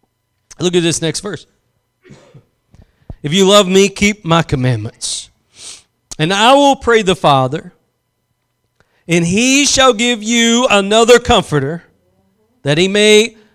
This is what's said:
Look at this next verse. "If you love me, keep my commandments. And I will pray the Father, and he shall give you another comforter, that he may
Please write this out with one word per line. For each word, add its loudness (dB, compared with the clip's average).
Look -2
at 0
this -2
next -6
verse. -14
"If -8
you 2
love 4
me, 2
keep -4
my 0
commandments. -6
And -2
I 2
will 0
pray -2
the -2
Father, -2
and 0
he 2
shall 2
give -2
you 0
another 4
comforter, -4
that -2
he 2
may 2